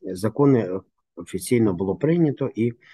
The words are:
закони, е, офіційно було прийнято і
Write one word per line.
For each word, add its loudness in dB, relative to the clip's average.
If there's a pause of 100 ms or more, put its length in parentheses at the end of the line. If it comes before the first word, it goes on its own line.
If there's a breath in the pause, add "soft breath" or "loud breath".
закони, 2
е, -4 (360)
офіційно 0
було -4
прийнято 0
і -2 (200 soft breath)